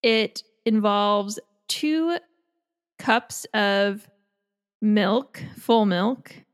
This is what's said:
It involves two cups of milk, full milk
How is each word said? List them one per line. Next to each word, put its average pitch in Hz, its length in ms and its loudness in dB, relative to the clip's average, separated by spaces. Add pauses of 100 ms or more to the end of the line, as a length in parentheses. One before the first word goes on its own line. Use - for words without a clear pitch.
It 220 420 0 (200)
involves 208 760 0 (260)
two 320 520 -2 (800)
cups - 520 -4
of 202 560 0 (720)
milk, 208 640 0 (160)
full 226 280 2
milk 196 460 -2 (220)